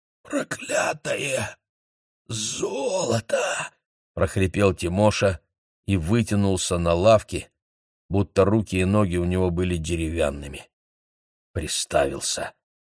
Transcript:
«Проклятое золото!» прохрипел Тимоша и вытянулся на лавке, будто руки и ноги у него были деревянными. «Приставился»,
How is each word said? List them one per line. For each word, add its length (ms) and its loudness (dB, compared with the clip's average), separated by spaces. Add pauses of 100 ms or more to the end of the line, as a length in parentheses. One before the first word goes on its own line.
(240)
«Проклятое 1300 -4 (680)
золото!» 1400 -2 (480)
прохрипел 560 0
Тимоша 640 0 (480)
и 100 2
вытянулся 800 0
на 160 2
лавке, 600 4 (560)
будто 360 2
руки 320 2
и 80 4
ноги 320 2
у 80 0
него 260 2
были 260 0
деревянными. 920 -4 (840)
«Приставился», 1000 -2 (320)